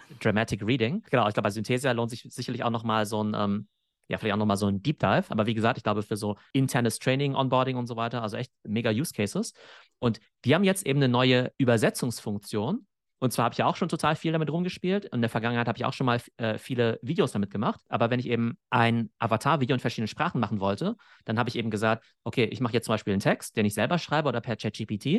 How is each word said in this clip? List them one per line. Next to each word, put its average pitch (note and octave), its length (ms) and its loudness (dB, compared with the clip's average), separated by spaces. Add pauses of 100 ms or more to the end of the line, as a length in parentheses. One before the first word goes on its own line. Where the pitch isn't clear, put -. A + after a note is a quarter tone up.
(220)
Dramatic A2 420 0
Reading. B2 460 0
Genau, A#2+ 180 4
ich G#2 60 0
glaub, A#2 100 0
bei A2 60 0
Synthesia B2 420 -2
lohnt A#2 200 -2
sich A#2+ 180 -12
sicherlich B2 340 -6
auch A#2 60 0
noch A#2 140 -2
mal A2 240 2
so G#2+ 160 -2
ein, G#2+ 120 0
ähm, G#2 320 -2 (400)
ja, F#2 120 -4
vielleicht G#2 160 0
auch - 20 0
noch A2 80 0
mal G#2 100 4
so G2+ 120 2
ein G2 160 -2
Deep - 160 -2
Dive. A#2 300 4
Aber A2 180 0
wie A#2 80 0
gesagt, A2+ 220 2
ich - 60 -12
glaube, G#2+ 200 0
für A2 120 -4
so G#2 220 -4 (160)
internes C3 460 2
Training, C3+ 340 0
Onboarding B2+ 420 2
und B2 120 -4
so A#2+ 80 -8
weiter, A#2 260 -4
also A2 160 -4
echt B2+ 140 -6 (120)
mega A2+ 280 0
Use B2+ 220 0
Cases. A2 400 -2 (440)
Und A#2 220 -2 (260)
die B2+ 80 6
haben F#3 100 4
jetzt F#3+ 220 2
eben C3+ 140 2
eine C3+ 100 4
neue B2 480 4
Übersetzungsfunktion. A#2 1300 0 (340)
Und B2+ 140 0
zwar A#2+ 120 2
hab A#2+ 80 0
ich - 40 -6
ja A#2 80 2
auch D3+ 100 2
schon F3 140 -2
total D#3 260 0
viel D#3+ 160 -2
damit D#3+ 200 0
rumgespielt. F3+ 540 -2
In B2 160 -2
der A2+ 100 2
Vergangenheit A#2 360 0
hab A2+ 80 0
ich A#2 100 -2
auch B2+ 80 -2
schon C#3 120 -2
mal, A#2+ 160 2 (160)
äh, A2+ 220 -4
viele A#2+ 420 0
Videos D3+ 300 0
damit G2+ 180 -2
gemacht. B2+ 400 -4
Aber A#2 220 0
wenn B2 80 2
ich A#2+ 80 -4
eben A#2 320 -2 (100)
ein A#2 480 2
Avatar-Video B2+ 560 0
in B2 60 0
verschiedenen A#2 280 -4
Sprachen D#3 320 -4
machen G#2+ 200 -2
wollte, G2+ 360 -2 (300)
dann A2+ 140 -2
hab A#2 80 0
ich - 80 -6
eben A#2 160 -4
gesagt, A2 340 0 (180)
okay, A#2+ 200 0
ich G#2+ 180 -2
mach A#2+ 120 0
jetzt A#2 120 0
zum A#2 80 0
Beispiel G#2 200 0
einen F#2+ 60 2
Text, - 380 -2
den G#2+ 80 2
ich G3+ 80 0
selber E3+ 240 0
schreibe D3+ 320 -2
oder A#2 100 -2
per A2 160 -4
Chat G#2+ 200 -4
G A2+ 100 -6
P G#2 140 -4
T. C#3+ 200 0